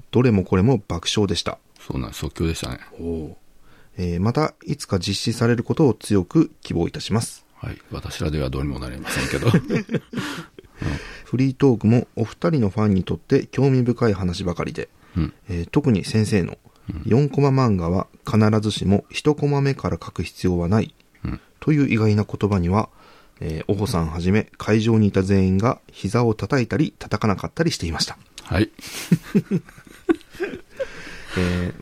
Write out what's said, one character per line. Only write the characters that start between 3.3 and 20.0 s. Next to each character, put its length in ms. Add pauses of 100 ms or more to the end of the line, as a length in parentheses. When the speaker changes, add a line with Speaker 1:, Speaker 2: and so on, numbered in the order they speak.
Speaker 1:
え 200
ー、 20
ま 120
た 220 (100)
い 120
つ 100
か 140
実 160
施 160
さ 160
れ 80
る 80
こ 100
と 140
を 60
強 300
く 280 (100)
希 120
望 120
い 60
た 80
し 120
ま 80
す。 240 (120)
Speaker 2:
は 160
い。 60 (120)
私 320
ら 80
で 100
は 80
ど 120
う 20
に 60
も 100
な 100
り 120
ま 100
せ 120
ん 60
け 160
ど。 60
<laughs> 0
う 60
ん。 40 (1600)
Speaker 1:
フ 120
リ 140
ー 20
ト 220
ー 60
ク 60
も 200 (100)
お 80
二 260
人 120
の 80
フ 100
ァ 60
ン 80
に 100
と 120
っ 20
て 320
興 200
味 120
深 260
い 60
話 300
ば 100
か 100
り 80
で、 160 (280)
Speaker 2:
う 40
ん。 140 (160)
Speaker 1:
え 140
ー、 20
特 260
に 140
先 180
生 200
の 120 (480)
四 180
Speaker 2:
う 20
ん。 40
Speaker 1:
コ 140
マ 80
漫 260
画 140
は 160 (180)
必 140 (240)
ず 80
し 160
も 240
一 240
コ 140
マ 120
目 140
か 160
ら 120